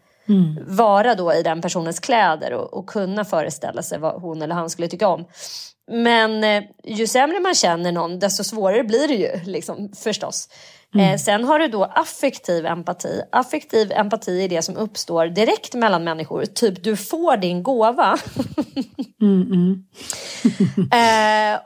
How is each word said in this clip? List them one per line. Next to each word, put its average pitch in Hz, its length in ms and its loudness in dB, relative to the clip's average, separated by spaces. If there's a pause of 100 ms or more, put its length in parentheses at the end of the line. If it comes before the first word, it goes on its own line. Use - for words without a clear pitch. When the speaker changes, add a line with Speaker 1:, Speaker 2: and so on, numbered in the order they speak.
(300)
Speaker 1:
Mm. 180 460 2
Speaker 2:
vara 214 400 6
då 175 180 0
i 165 100 2
den 165 180 0
personens 170 380 -4
kläder 165 540 2
och, - 200 -6
och 196 160 -10
kunna 202 360 -2
föreställa 160 580 -4
sig 156 160 -8
vad 156 220 -4
hon 160 200 -8
eller 156 140 -4
han 170 140 -4
skulle 170 180 -6
tycka 185 200 0
om. 170 180 0 (640)
Men, 226 520 2
eh, 208 200 2 (200)
ju 220 240 -4
sämre 294 320 2
man 370 160 0
känner 175 360 2
någon, 170 280 -4
desto 190 240 -2
svårare 214 400 0
blir 240 240 2
det 294 60 0
ju, 185 380 -2
liksom, 190 400 -8 (120)
förstås. - 460 -6 (440)
Speaker 1:
Mm. 190 200 6
Speaker 2:
Eh, 202 40 0
sen 208 260 0
har 302 160 4
du 320 80 4
då 214 160 0
affektiv 185 840 -2
empati. 175 560 -6 (100)
Affektiv 233 600 0
empati 208 540 -2
är 185 40 -4
det 170 120 0
som 175 160 -6
uppstår 170 500 -2
direkt 214 460 0
mellan 208 300 2
människor. 160 420 -4
Typ, 185 380 -2
du 214 140 0
får 320 400 0
din 175 260 -2
gåva. 247 600 2
<laughs> - 40 -14 (920)
Speaker 1:
Mm, 196 200 6
mm. 185 420 0 (600)
<laughs> 185 500 2
Speaker 2:
Eh, 214 720 4